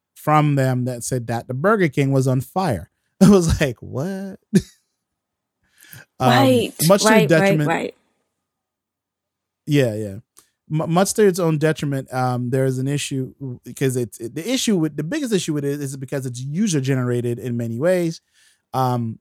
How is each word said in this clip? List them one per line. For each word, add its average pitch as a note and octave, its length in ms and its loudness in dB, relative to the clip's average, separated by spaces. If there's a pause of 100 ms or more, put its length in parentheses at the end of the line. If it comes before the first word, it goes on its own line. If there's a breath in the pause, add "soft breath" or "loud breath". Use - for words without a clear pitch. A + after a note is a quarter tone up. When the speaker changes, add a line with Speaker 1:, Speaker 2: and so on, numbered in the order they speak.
(160)
Speaker 1:
from D3+ 400 2
them B2+ 300 0
that A#2+ 180 -6
said B2 240 -6
that A#2 180 -6
the B2+ 80 -8
Burger F#3 320 0
King C#3 240 0
was C3+ 160 2
on C3 140 0
fire. B2+ 500 -4 (160)
<laughs> - 160 0
I G3+ 80 8
was F3 300 4
like, C3+ 200 -2
"What?" F#3+ 600 -8 (120)
<laughs> G3+ 80 6 (1600 soft breath)
Um, B2+ 120 2
Speaker 2:
Right, A#3+ 420 4 (160)
Speaker 1:
much G3 140 6
to - 40 0
the A3 60 6
Speaker 2:
right, A3 80 8
right, D3+ 80 2
Speaker 1:
detriment D#3+ 400 4
Speaker 2:
right. - 260 -4 (1700)
Speaker 1:
Yeah, C3+ 280 2
yeah. G#2 220 -8 (560 soft breath)
M-, D#3 180 -2
much F#3 240 2
to G#3+ 100 4
its F#3 140 4
own D#3+ 200 0
detriment, C#3+ 540 -2
um, B2 380 -2
there C3 140 0
is C3 140 -2
an C3 100 -4
issue C#3 500 -6
w-, C3 240 -12
because C3 320 -4
it's, B2 240 -6
it, A2+ 160 -12
the E3 160 -8
issue A#3+ 260 0
with, D#3 200 -2
the D3+ 80 -6
biggest A#3+ 280 -4
issue E3 200 -2
with D3 120 -4
it C#3+ 160 -4
is C#3 160 -8
because C3+ 300 -8
it's B2 140 -8
user D#3 400 -2
generated B2 580 -2
in A#2+ 180 -6
many A#2 220 -4
ways. E3+ 420 0 (540)
Um, B2 460 -2